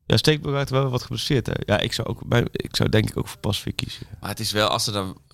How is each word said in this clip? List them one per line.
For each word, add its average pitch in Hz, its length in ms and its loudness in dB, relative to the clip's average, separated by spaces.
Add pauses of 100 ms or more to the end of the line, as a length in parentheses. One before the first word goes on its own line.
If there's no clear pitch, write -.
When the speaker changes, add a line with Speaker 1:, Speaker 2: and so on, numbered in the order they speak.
Speaker 1:
ja, - 100 4
Stekelenburg 147 420 2
had 139 120 -2
wel 135 180 4
wat 123 140 -2
geblesseerd, 123 440 0
hè. - 60 -2 (140)
Ja, 104 120 4
ik - 140 0
zou - 160 -4
ook, - 180 -8
bij, 120 260 4
ik - 240 -6
zou - 120 4
denk 107 200 4
ik - 80 -8
ook - 120 -2
voor - 100 -14
Pasveer - 360 -2
kiezen. - 320 -8 (140)
Speaker 2:
Maar 95 100 -8
het 104 100 -8
is 104 120 -4
wel, 107 160 2
als - 160 0
ze 113 60 -2
dan, 98 280 -4 (160)